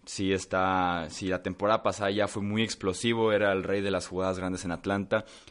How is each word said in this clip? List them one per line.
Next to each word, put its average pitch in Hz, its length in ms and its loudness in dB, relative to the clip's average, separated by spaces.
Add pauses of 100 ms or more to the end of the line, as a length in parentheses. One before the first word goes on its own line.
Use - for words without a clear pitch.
Sí 95 280 0
está, 92 760 0
sí, 95 180 -6
la 92 140 0
temporada 101 420 0
pasada 98 280 0
ya 101 160 2
fue 101 160 -6
muy 104 200 0
explosivo, 110 680 0
era 101 220 4
el 95 100 0
rey 98 160 0
de 98 120 -2
las 90 160 -2
jugadas 92 300 -2
grandes 92 280 -4
en 85 60 -4
Atlanta. 98 520 0 (280)